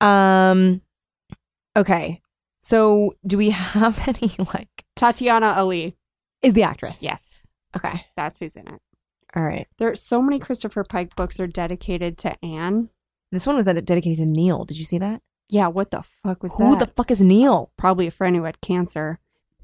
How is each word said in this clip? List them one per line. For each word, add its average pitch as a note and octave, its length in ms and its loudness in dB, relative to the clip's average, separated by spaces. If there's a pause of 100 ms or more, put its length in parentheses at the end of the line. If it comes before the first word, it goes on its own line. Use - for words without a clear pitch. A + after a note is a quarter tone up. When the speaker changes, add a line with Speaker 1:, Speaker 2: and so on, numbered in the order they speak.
Speaker 1:
Um, F#3 800 4 (960)
okay. E3+ 440 0 (380)
So G#3 560 2 (120)
do G3 100 -2
we G#3+ 140 2
<laughs> - 0 -
have G#3+ 560 0
any, A3+ 260 -2 (220)
like F#3+ 140 -10 (280)
Speaker 2:
Tatiana A#3 600 0
Ali. F3+ 400 -2 (460)
Speaker 1:
Is C4 120 6
the A3 80 4
actress. - 400 -6
Speaker 2:
Yes. - 200 -8 (540)
Speaker 1:
Okay. E3+ 300 -8 (100)
Speaker 2:
That's D#3+ 220 -10
who's D#3 180 -14
in - 120 -20
it. - 120 -20 (540)
Speaker 1:
All E3 80 -2
right. - 240 -6 (120)
Speaker 2:
There A3+ 120 -2
are - 60 -8
so A#3+ 260 -2
many C#4 160 0
Christopher G#3+ 460 -8
Pike F3+ 320 -8
books F3+ 240 -8
are F#3 60 -4
dedicated F3 720 -6
to - 260 -8
Anne. F3 440 -4 (440)
Speaker 1:
This F3+ 140 -4
one C#4+ 100 0
was G#3+ 100 2
ded-, E3+ 180 0
dedicated E3 440 0
to D#3 40 0
Neil. E3+ 320 0
Did D#3+ 140 -14
you D#3+ 60 -10
see E3+ 140 -6
that? G#3 220 -6 (300)
Speaker 2:
Yeah, G3+ 180 2
what G3 220 -4
the - 140 -10 (180)
fuck F#3 200 -6
was F3+ 120 -10
Speaker 1:
Who B3 220 4
Speaker 2:
that? - 20 -2
Speaker 1:
the B3 160 -2
fuck B3 160 -4
is G#3 100 2
Neil? G3 560 4
Speaker 2:
Probably F#3 300 0
a E3+ 40 -6
friend F3+ 260 -2
who E3 80 -2
had D#3+ 160 -10
cancer. E3+ 580 -4 (460)